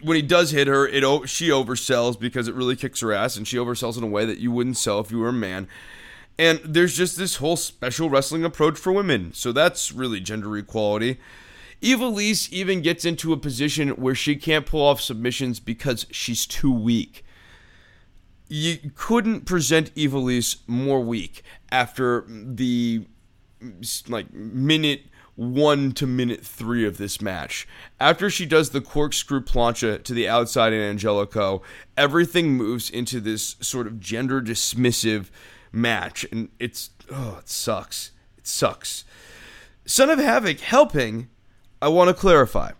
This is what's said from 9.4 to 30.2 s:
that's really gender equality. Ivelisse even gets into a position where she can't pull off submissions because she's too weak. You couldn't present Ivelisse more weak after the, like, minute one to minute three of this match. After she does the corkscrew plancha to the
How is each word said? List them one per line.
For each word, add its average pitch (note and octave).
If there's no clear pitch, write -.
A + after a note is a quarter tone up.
that's D#3
really A2+
gender G#2
equality. G#2+
Ivelisse A3
even F#3
gets E3
into D#3+
a D#3
position C#3+
where B2+
she D3
can't D#3
pull D3+
off C#3+
submissions A#2+
because A#2+
she's -
too -
weak. A2+
You D3+
couldn't A3+
present D#3+
Ivelisse C3
more C3
weak A2+
after B2
the, A#2
like, A2+
minute C#3
one C#3
to -
minute B2+
three A2+
of F#2
this G2+
match. F#2
After F3+
she F3+
does D3+
the C3+
corkscrew C#3+
plancha A#2
to -
the A#2